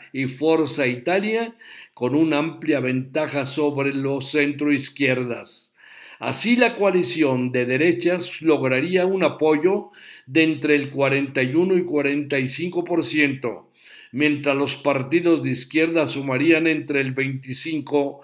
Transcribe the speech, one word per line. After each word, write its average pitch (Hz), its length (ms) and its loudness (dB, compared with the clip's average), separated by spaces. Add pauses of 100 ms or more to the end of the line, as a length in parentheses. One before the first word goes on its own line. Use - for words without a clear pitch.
(140)
y 135 120 -4
Forza 147 600 0
Italia, 202 720 -2 (400)
con 123 180 -2
una 156 240 2
amplia 151 420 -2
ventaja 131 680 -2
sobre 139 480 -2
los 135 380 -4
centroizquierdas. 139 1400 -2 (440)
Así, 131 360 0
la 233 200 4
coalición 160 760 2
de 123 140 0
derechas 170 800 0
lograría 156 640 2
un 190 160 0
apoyo 156 640 2 (380)
de 147 160 4
entre 147 320 2
el 135 160 -2
cuarenta 135 500 0
y 131 140 0
uno 185 200 2
y 180 80 2
cuarenta 143 540 -2
y 131 120 -2
cinco 170 340 -4
por 170 200 -2
ciento, 135 680 -2 (400)
mientras 143 440 0
los 135 200 -2
partidos 143 640 0
de 135 80 -4
izquierda 160 560 0
sumarían 143 640 2
entre 147 340 0
el 135 120 -4
veinticinco 135 1120 -4